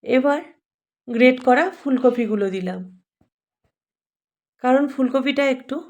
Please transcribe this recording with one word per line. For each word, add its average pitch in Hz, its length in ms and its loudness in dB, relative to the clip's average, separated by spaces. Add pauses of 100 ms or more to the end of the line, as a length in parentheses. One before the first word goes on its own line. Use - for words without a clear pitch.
এবার 269 360 0 (680)
গ্রেট 247 360 2
করা 262 280 4
ফুলকপিগুলো 240 760 0
দিলাম, 185 300 -8 (1800)
কারণ 262 240 4
ফুলকপিটা 269 600 -2
একটু 262 280 -4 (140)